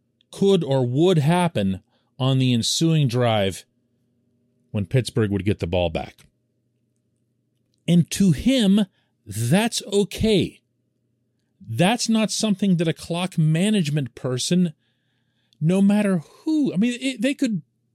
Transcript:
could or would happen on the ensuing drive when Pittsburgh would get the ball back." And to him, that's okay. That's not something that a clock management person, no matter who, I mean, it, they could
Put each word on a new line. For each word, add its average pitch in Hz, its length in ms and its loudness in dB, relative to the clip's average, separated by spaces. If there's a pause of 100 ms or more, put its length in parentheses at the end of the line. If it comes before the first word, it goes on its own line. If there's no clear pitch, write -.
(300)
could 196 320 2
or 135 240 0
would 160 320 2
happen 139 640 0 (380)
on 131 200 0
the 127 140 2
ensuing 147 560 2
drive 110 560 0 (1040)
when 104 160 -4
Pittsburgh 117 440 -2
would 98 140 -2
get 98 140 0
the 98 80 -6
ball 87 240 0
back." - 360 -10 (1600)
And 170 240 4
to 196 180 2
him, 208 560 2 (400)
that's 123 560 -2 (100)
okay. 202 680 0 (1080)
That's 175 400 -2
not 220 220 0
something 196 460 0
that 165 100 -2
a 160 60 -2
clock 175 440 -6
management 156 760 0
person, 151 580 -2 (880)
no 180 220 0
matter 202 360 2
who, 294 540 -2
I - 40 -4
mean, 240 240 0
it, 254 220 -4
they 277 120 0
could 226 280 -4 (320)